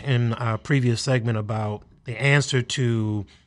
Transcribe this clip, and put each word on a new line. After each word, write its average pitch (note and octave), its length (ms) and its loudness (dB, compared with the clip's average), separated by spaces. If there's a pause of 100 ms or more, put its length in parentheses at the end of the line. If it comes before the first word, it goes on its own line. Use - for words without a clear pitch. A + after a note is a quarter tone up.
in A#2+ 340 2
a A2+ 200 0
previous B2 440 0
segment A#2 360 0
about G#2+ 440 -4 (220)
the B2 160 -10
answer C#3 420 4
to, A2+ 600 -2 (220)